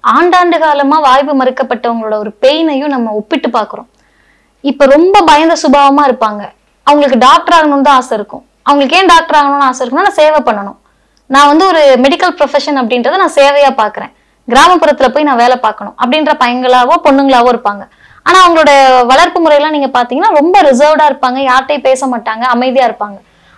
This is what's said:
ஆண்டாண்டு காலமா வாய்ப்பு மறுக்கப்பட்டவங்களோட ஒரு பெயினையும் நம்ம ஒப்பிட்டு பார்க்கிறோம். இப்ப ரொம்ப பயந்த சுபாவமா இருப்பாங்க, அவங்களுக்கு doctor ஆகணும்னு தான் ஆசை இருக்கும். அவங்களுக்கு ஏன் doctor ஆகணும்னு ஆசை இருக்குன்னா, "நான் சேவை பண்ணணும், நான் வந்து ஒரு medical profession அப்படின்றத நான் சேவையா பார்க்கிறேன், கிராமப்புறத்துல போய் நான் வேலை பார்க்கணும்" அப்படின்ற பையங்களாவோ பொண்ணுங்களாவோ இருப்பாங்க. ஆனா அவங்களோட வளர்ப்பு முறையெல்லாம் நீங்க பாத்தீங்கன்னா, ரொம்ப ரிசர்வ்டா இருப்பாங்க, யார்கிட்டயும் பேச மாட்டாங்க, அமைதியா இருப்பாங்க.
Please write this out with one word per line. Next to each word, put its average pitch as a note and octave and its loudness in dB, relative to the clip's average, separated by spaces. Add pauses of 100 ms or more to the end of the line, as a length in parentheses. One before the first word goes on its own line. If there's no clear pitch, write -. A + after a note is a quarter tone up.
ஆண்டாண்டு E4+ 0
காலமா D4 0
வாய்ப்பு C4+ 0
மறுக்கப்பட்டவங்களோட A#3 -6
ஒரு G#3+ -8 (100)
பெயினையும் D4 -2
நம்ம A3+ -4
ஒப்பிட்டு G#3+ -6
பார்க்கிறோம். A3+ -8 (720)
இப்ப C#4+ -2
ரொம்ப F4 4
பயந்த D#4+ 2
சுபாவமா C#4+ 2
இருப்பாங்க, A3 -4 (420)
அவங்களுக்கு C#4+ 2
doctor E4 2
ஆகணும்னு D4 2
தான் C#4 2
ஆசை B3+ -2
இருக்கும். - -12 (180)
அவங்களுக்கு C#4+ 0
ஏன் F#4+ 2
doctor E4 2
ஆகணும்னு C#4+ -2
ஆசை B3+ -6
இருக்குன்னா, C4+ -4
"நான் G4+ 0
சேவை D4+ 0
பண்ணணும், G3+ -6 (480)
நான் C#4 2
வந்து D#4+ 2
ஒரு E4+ 0 (220)
medical F4 -2
profession C#4+ -2
அப்படின்றத B3 -2
நான் F4 -2
சேவையா C#4+ 2
பார்க்கிறேன், - -6 (360)
கிராமப்புறத்துல D4 2
போய் D4 -2
நான் C#4 0
வேலை A#3+ 2
பார்க்கணும்" G#3+ -6
அப்படின்ற D4 0
பையங்களாவோ B3+ 0
பொண்ணுங்களாவோ C4+ 2
இருப்பாங்க. G3+ -4 (400)
ஆனா F4+ 2
அவங்களோட D#4+ 4 (340)
வளர்ப்பு E4 2
முறையெல்லாம் D4+ 0
நீங்க C4+ -2
பாத்தீங்கன்னா, D4+ -2
ரொம்ப E4+ 2
ரிசர்வ்டா D4+ 2
இருப்பாங்க, C4 -4
யார்கிட்டயும் C4+ -2
பேச C4 -2
மாட்டாங்க, A3+ -6
அமைதியா B3 0
இருப்பாங்க. G#3 -10 (400)